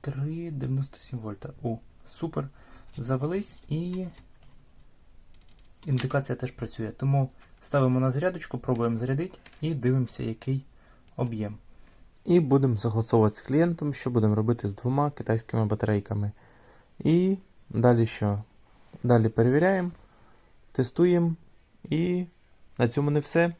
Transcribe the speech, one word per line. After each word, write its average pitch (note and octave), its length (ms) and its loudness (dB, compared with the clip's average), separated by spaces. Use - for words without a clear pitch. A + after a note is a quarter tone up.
Три D#3 500 -6
дев'яносто C3+ 480 -6
сім - 200 -12
вольта. G#2+ 320 -10
О, A2+ 160 -4
супер. D3+ 420 -6
Завелись D3 640 -4
і F3+ 380 -6
індикація C3+ 480 -2
теж B2+ 140 -6
працює. A2+ 460 -8
Тому C#3 340 0
ставимо B2+ 400 2
на C3 100 2
зарядочку, D#3 480 -4
пробуємо A#2 380 0
зарядити C3+ 420 -4
і D#3+ 140 -2
дивимося, B2+ 480 0
який C3 420 -4
об'єм. A2 400 -4
І F3 160 4
будемо C3+ 360 4
согласовувати A2 580 2
з - 60 -12
клієнтом, D#3 540 0
що - 160 -4
будемо G#2+ 240 4
робити A2 340 0
з G2 60 -4
двома C#3 360 0
китайськими A2+ 560 -2
батарейками. G#2 680 -2
І F3+ 320 4
далі A#2 360 4
що? G#2 360 -2
Далі A#2 260 4
перевіряємо, E3+ 640 4
тестуємо. E3+ 600 2
І F3+ 380 -2
на B2 100 4
цьому C#3+ 220 0
не D3 100 2
все. E3+ 400 0